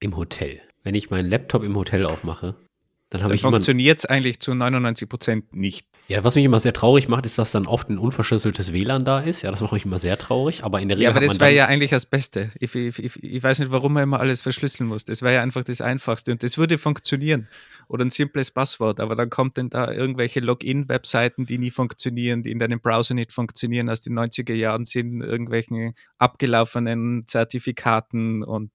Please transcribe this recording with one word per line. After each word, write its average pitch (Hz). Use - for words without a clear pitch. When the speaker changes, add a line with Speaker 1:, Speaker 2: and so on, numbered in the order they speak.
Speaker 1:
im 95
Hotel. 82
Wenn 98
ich 104
meinen 92
Laptop 113
im 101
Hotel 95
aufmache, 87
dann 95
habe 101
Speaker 2:
Dann 104
Speaker 1:
ich -
immer 131
Speaker 2:
funktioniert's 127
eigentlich 131
zu 127
neunundneunzig 123
Prozent 110
nicht. 95
Speaker 1:
Ja, 98
was 120
mich 143
immer 123
sehr 117
traurig 135
macht, 123
ist, -
dass 110
dann 101
oft -
ein 101
unverschlüsseltes 107
W 90
lan 131
da 135
ist. 165
Ja, 98
das 95
macht 107
mich 104
immer 92
sehr 90
traurig, 135
aber 98
in 101
der 98
Speaker 2:
Ja, 117
Speaker 1:
Regel -
Speaker 2:
aber 110
Speaker 1:
hat 139
Speaker 2:
das 95
Speaker 1:
man -
Speaker 2:
wär 143
Speaker 1:
dann 143
Speaker 2:
ja 139
eigentlich 139
das 127
Beste. 110
Ich, -
ich, 120
ich, -
ich 123
weiß 131
nicht, 131
warum 131
man 147
immer 139
alles 127
verschlüsseln 131
muss. 107
Das -
wär 123
ja 123
einfach 127
das 123
Einfachste 120
und 113
das 123
würde 160
funktionieren. 147
Oder 123
ein 123
simples 143
Passwort, 113
aber 110
dann 120
kommt 131
denn 127
da 120
irgendwelche 127
Login-Webseiten, 127
die 123
nie 123
funktionieren, 120
die 113
in 117
deinem 117
Browser 117
nicht 117
funktionieren, 117
aus 113
den 120
neunziger 117
Jahren 113
sind, 120
irgendwelchen 117
abgelaufenen 117
Zertifikaten 113
und 107